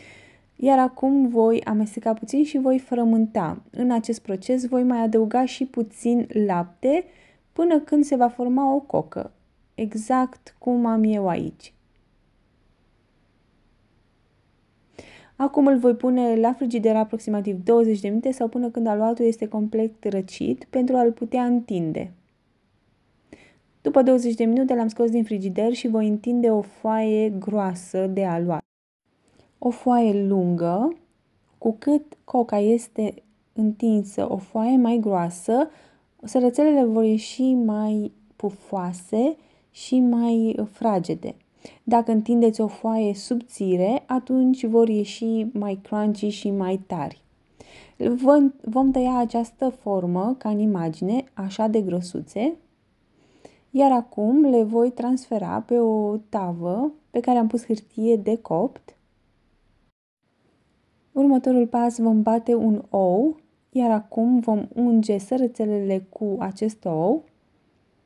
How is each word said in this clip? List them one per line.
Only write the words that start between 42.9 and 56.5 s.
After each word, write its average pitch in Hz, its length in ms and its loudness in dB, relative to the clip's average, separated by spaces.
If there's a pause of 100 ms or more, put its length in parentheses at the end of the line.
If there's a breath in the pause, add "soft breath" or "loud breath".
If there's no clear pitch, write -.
subțire, 202 920 -2
atunci 254 600 0
vor 226 220 4
ieși 220 640 -2
mai 202 280 -4
crunchy 208 480 -2
și 202 220 -6
mai 190 360 -2
tari. 160 340 -8 (760 loud breath)
Vom, 269 640 4
vom 262 300 0
tăia 254 260 0
această 233 520 -4
formă, 190 680 -2
ca 220 120 -6
în 208 100 -2
imagine, 196 640 -2 (100)
așa 196 340 -4
de 220 140 0
grăsuțe, 185 720 -4 (1200 soft breath)
iar 269 140 6
acum 240 500 2
le 254 220 4
voi 233 280 0
transfera 233 720 -4
pe 240 140 0
o 214 380 0
tavă 190 760 -4 (180)